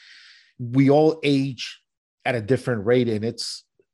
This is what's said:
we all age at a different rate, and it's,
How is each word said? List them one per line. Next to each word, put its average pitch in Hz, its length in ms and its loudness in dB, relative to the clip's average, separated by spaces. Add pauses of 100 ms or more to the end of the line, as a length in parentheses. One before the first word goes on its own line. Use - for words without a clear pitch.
(580)
we 127 300 2
all 156 340 4
age 139 600 -4 (420)
at 131 100 -2
a 117 60 -4
different 113 460 -2
rate, 123 220 2
and 107 140 -4
it's, - 420 -10 (300)